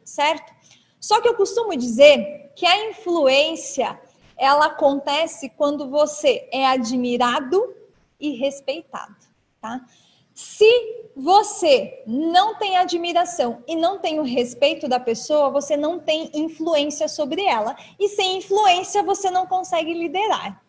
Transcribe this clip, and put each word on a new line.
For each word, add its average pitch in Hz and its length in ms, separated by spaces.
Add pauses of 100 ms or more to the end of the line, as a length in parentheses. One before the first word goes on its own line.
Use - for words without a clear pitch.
certo? 302 480 (480)
Só 427 220
que 480 80
eu - 60
costumo 403 420
dizer 247 800
que 349 100
a 415 240
influência, 311 1120 (340)
ela 285 300
acontece 294 840
quando 285 420
você 294 600
é 269 140
admirado 254 1120 (440)
e 294 120
respeitado, 269 840 (460)
tá? 233 240 (480)
Se - 720 (120)
você 320 880
não 330 480
tem 381 240
admiração 339 920
e 330 80
não 339 220
tem 311 220
o 302 40
respeito 262 640
da 247 120
pessoa, 254 500
você 285 260
não 302 220
tem 320 340
influência 302 760
sobre 302 360
ela. 226 320 (240)
E 403 100
sem 381 280
influência, 392 640
você 381 300
não 370 160
consegue 339 480
liderar. 339 720